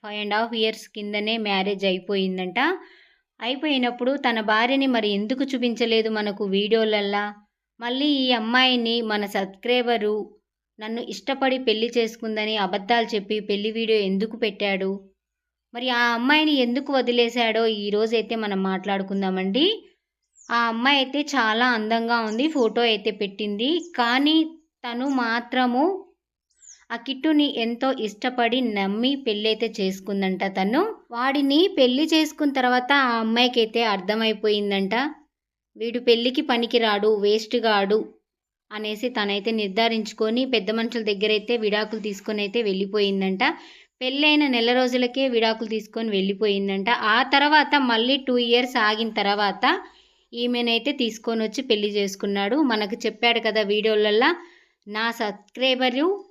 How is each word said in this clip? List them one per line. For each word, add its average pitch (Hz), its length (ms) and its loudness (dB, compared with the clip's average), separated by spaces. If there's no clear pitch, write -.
ఫైవ్ 208 160 -8
and 208 140 -2
హాఫ్ 226 200 0
ఇయర్స్ 220 340 -2
కిందనే 208 500 -4
మ్యారేజ్ 196 460 -2
అయిపోయిందంట. 185 760 -2
అయిపోయినప్పుడు 247 760 -2
తన 247 260 -2
భార్యని 247 460 2
మరి 226 220 2
ఎందుకు 214 340 -2
చూపించలేదు 233 680 0
మనకు 208 380 -2
వీడియోలల్లా? 208 760 2
మళ్ళీ 262 360 -2
ఈ 262 160 0
అమ్మాయిని 240 680 2
మన 214 240 -2
సబ్స్క్రైబరు 214 920 0
నన్ను 220 300 -8
ఇష్టపడి 262 500 -2
పెళ్లి 226 300 0
చేసుకుందని 220 680 -2
అబద్ధాలు 208 500 0
చెప్పి 214 340 -4
పెళ్లి 208 320 -2
వీడియో 220 280 2
ఎందుకు 196 360 -2
పెట్టాడు? 202 520 -2
మరి 240 160 -6
ఆ 240 120 2
అమ్మాయిని 294 460 2
ఎందుకు 254 340 0
వదిలేశాడో 233 680 2
ఈ 208 160 -6
రోజైతే 220 460 0
మనం 208 260 -4
మాట్లాడుకుందామండి. 190 1000 -2
ఆ 233 100 0
అమ్మాయి 247 300 2
అయితే 262 280 -2
చాలా 240 440 0
అందంగా 226 520 0
ఉంది, 220 260 -2
ఫోటో 240 340 2
అయితే 214 300 0
పెట్టింది. 208 580 -4
కానీ 262 420 2
తను 240 320 -6
మాత్రము 240 720 0
ఆ 233 60 -8
కిట్టుని 285 500 0
ఎంతో 233 320 -2
ఇష్టపడి 240 600 -2
నమ్మి 208 480 0
పెళ్ళైతే 220 520 -2
చేసుకుందంట 190 840 -4
తను. 202 320 0
వాడిని 269 580 2
పెళ్లి 269 380 4
చేసుకున్న 311 460 2
తర్వాత 247 380 2
ఆ 240 160 2
అమ్మాయికైతే 233 680 2
అర్థమైపోయిందంట, 208 1080 0
వీడు 226 240 -4
పెళ్ళికి 247 420 2
పనికిరాడు, 226 680 2
వేస్ట్ 214 360 0
గాడు 214 420 2
అనేసి 214 400 -6
తనైతే 208 420 -2
నిర్ధారించుకొని 220 920 0
పెద్ద 214 240 -2
మనుషుల 226 320 -2
దగ్గరైతే 214 540 0
విడాకులు 214 440 -2
తీసుకొని 208 420 -6
అయితే 202 200 -2
వెళ్ళిపోయిందంట. 196 800 0
పెళ్ళైన 294 480 2
నెల 240 260 2
రోజులకే 247 560 2
విడాకులు 226 400 0
తీసుకొని 220 420 -6
వెళ్ళిపోయిందంట. 196 800 0
ఆ 214 120 4
తర్వాత 285 520 4
మళ్ళీ 240 360 2
టూ 254 200 -2
ఇయర్స్ 247 400 2
ఆగిన 220 320 0
తర్వాత 208 540 0
ఈమెనైతే 240 600 0
తీసుకొని 226 500 -2
వచ్చి 220 200 -4
పెళ్లి 214 280 0
చేసుకున్నాడు. 202 720 -2
మనకు 214 340 0
చెప్పాడు 233 440 0
కదా 220 220 0
వీడియోలల్లా, 214 680 2
"నా 214 260 -6
సబ్స్క్రైబరు 254 960 -2